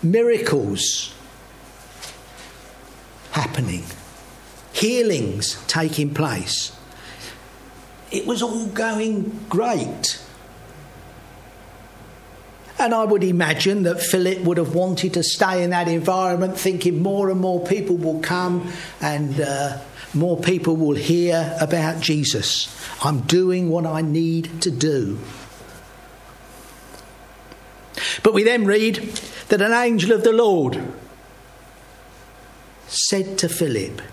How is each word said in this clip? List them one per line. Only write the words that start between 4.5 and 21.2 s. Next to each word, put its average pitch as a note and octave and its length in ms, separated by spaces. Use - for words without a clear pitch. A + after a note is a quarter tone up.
healings F3 920
taking D#3 480
place. A2+ 600
It - 160
was A#3 160
all A3+ 240
going G#3+ 840
great. G3+ 680
And A3+ 160
I A3+ 120
would G3+ 180
imagine F3+ 600
that F3 200
Philip F#3 380
would F3 160
have D3+ 180
wanted F3+ 400
to E3+ 80
stay F#3 400
in F3 80
that F3 160
environment, F#3 720
thinking F3 420
more G3 300
and F#3 100
more F3+ 240
people G3 320
will D#3+ 220
come F3+ 520
and, D3 400
uh, C#3 360
more E3 240
people E3+ 380
will D3+ 200
hear E3 640